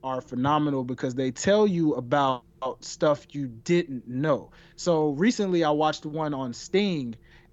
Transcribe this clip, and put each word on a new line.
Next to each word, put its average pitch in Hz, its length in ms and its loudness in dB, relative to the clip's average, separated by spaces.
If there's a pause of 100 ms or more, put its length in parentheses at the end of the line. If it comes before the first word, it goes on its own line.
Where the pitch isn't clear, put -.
are 131 180 -4
phenomenal 139 640 0
because 127 320 -6
they 131 160 -2
tell 208 340 4
you 170 300 2
about 131 480 0 (380)
stuff - 500 0
you 143 160 -6
didn't 135 600 -2
know. 127 440 -2 (240)
So 156 360 0
recently 185 520 2
I 151 80 2
watched 151 340 0
one 151 280 -4
on 131 200 -6
Sting, 165 600 -2 (380)